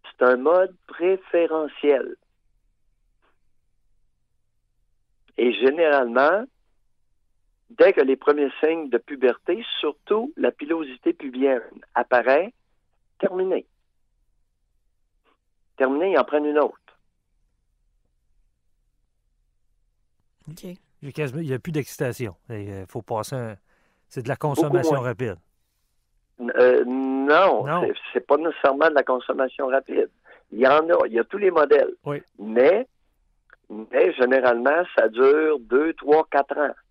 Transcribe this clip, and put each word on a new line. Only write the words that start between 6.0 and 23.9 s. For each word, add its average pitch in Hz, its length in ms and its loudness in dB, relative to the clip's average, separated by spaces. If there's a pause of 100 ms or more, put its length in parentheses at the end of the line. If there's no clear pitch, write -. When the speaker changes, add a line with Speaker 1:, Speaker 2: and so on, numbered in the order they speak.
Speaker 1:
dès 170 220 4
que - 80 0
les 131 160 2
premiers 147 340 0 (100)
signes 160 280 -2
de 117 100 -2
puberté, 139 680 -4 (140)
surtout 220 580 -4
la 127 140 -2
pilosité 151 640 -6
pubienne, 131 500 -4 (320)
apparaît, 127 580 0 (680)
terminé. 185 460 -2 (2000)
Terminé, 143 360 0
ils 151 60 2
en 123 60 2
prennent 151 220 -2
une 151 120 0
autre. 143 160 0 (3750)
Speaker 2:
Ok. 170 160 -20 (360)
Speaker 3:
J'ai 139 100 -14
quasiment, 147 280 -8
il 160 80 -8
y 131 60 -4
a 123 40 -6
plus 170 140 -12
d'excitation. 123 640 -6 (160)
Et, 104 220 -12
euh, 95 140 -14
faut 117 160 -12
passer 113 340 -6
un, 113 200 -10 (520)